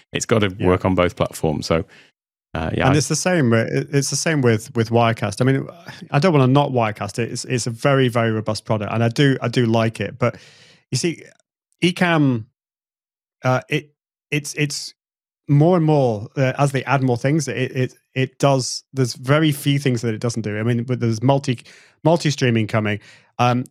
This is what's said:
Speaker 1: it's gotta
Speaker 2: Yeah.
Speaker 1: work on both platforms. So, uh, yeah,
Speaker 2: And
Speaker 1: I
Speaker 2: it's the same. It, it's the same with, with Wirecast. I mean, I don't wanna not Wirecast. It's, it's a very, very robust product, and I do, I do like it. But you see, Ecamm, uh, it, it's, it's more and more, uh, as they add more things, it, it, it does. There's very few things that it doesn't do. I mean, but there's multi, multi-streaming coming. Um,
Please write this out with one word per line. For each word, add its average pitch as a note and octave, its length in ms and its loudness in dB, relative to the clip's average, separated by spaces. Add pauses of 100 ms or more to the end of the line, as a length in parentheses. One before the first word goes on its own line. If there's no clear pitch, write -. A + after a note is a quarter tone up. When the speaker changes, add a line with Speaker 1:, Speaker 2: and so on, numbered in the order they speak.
(140)
Speaker 1:
it's - 140 -4
gotta G#2 300 0
Speaker 2:
Yeah. G#2+ 100 0
Speaker 1:
work F#2 180 2
on F#2 100 2
both F2 200 0
platforms. - 500 -4
So, E2 180 0 (720)
uh, E2 200 -4
yeah, E2 120 0
Speaker 2:
And - 80 4
Speaker 1:
I D3+ 40 4
Speaker 2:
it's C#3+ 100 0
the D#3+ 80 -2
same. D#3 380 2
It, B2 380 -2
it's C#3 200 -2
the C#3+ 40 -6
same D3+ 260 -2
with, A2+ 340 0
with A2+ 160 0
Wirecast. A2+ 500 0
I B2+ 40 2
mean, C3+ 220 0 (440)
I D3 80 2
don't F#3 120 2
wanna C#3 140 6
not C#3 240 4
Wirecast. G#2+ 480 -4
It's, B2 280 -6
it's B2+ 200 -4
a B2 60 -6
very, C3+ 360 2
very A#2 240 0
robust G#2+ 340 -4
product, G#2 280 -4
and A2+ 100 0
I A#2 60 2
do, C3+ 320 2
I A#2+ 60 -4
do A#2+ 180 0
like A2+ 340 0
it. G2 200 -8
But - 180 0 (540)
you C3+ 80 -4
see, - 240 -4 (600)
Ecamm, D#3+ 640 2 (960)
uh, B2+ 160 2 (100)
it, D3 240 -4 (380)
it's, D3 220 -6
it's D3 400 -6 (560)
more D3+ 260 6
and E3 100 2
more, B2+ 520 2
uh, C3 200 2
as C#3+ 140 2
they C3+ 140 -2
add C3 180 0
more A#2+ 140 0
things, C#3+ 320 0
it, A#2+ 260 -4
it, B2+ 180 -2 (220)
it C3 240 -4
does. C3+ 440 0 (100)
There's C3 200 -2
very D3 380 2
few C#3+ 260 0
things B2+ 240 0
that A#2 120 -2
it G#2+ 80 -8
doesn't A#2 200 -4
do. G#2 160 -4
I G#2+ 60 -4
mean, A#2 200 0
but B2 180 -4
there's A2+ 200 -2
multi, C#3 380 0 (440)
multi-streaming C#3 640 2
coming. G#2+ 340 -2 (360)
Um, B2 320 0